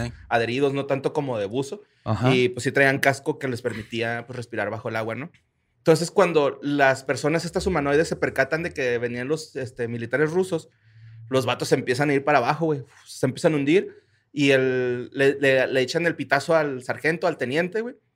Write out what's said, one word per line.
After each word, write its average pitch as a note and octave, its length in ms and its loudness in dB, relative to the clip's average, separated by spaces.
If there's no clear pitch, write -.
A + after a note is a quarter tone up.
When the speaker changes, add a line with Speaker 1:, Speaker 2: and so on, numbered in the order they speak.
Speaker 1:
Ok. A#2 60 -12
Speaker 2:
adheridos, A#2+ 420 2
no C#3 140 -4
tanto C#3 260 -2
como C3 260 -2
de G2+ 60 -2
buzo. C3+ 380 -6
Speaker 3:
Ajá. A2+ 300 2
Speaker 2:
Y, B2 140 4
pues, B2 160 -6
sí C3+ 80 -2
traían C#3 280 4
casco C#3 380 0
que C#3 100 -6
les A#2+ 120 -6
permitía, A#2 640 -6
pues, A#2+ 120 -12
respirar G#2+ 320 -6
bajo A2+ 180 -8
el A2 80 -4
agua, A2+ 180 -4
¿no? C3+ 160 -12
Entonces, E3 340 2
cuando E3 520 2
las C#3 420 2
personas E3 400 -2
estas F3 220 -4
humanoides D#3 420 2
se F3+ 80 -4
percatan C#3 460 -2
de E3+ 100 -6
que B2 260 -2
venían A#2+ 300 -6
los, D#3 280 -6
este, B2 320 -6
militares A#2+ 420 -2
rusos, F3+ 400 -4
los C3 160 0
vatos B2+ 240 -2
se D#3+ 60 4
empiezan B2+ 340 0
a C#3+ 60 2
ir C#3 100 0
para D3 140 4
abajo, D3 280 0
güey. C#3+ 180 -2
Se - 200 -4
empiezan C3 260 0
a D3+ 40 0
hundir D3+ 380 2
y C#3 200 2
el, B2+ 600 0
le, C#3 260 2
le, C3+ 280 4
le C3 160 0
echan D#3+ 240 -2
el E3 100 -2
pitazo C#3 400 0
al C#3+ 260 -2
sargento, D#3 440 -2
al D#3+ 100 0
teniente, F3 460 -2
güey. A#3+ 140 -10